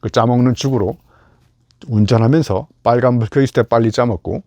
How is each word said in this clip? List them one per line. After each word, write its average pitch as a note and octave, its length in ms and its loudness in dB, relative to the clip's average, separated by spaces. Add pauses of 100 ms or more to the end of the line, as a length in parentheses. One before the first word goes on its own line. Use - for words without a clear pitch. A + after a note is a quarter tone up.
그 G#2+ 100 -8
짜먹는 B2 440 2
죽으로 A#2+ 420 -4 (880)
운전하면서 A2+ 800 0 (140)
빨간 B2 360 2
불 A2+ 100 -4
켜있을 C#3 240 -2
때 B2 100 0
빨리 A#2 300 0
짜먹고 G#2 540 -4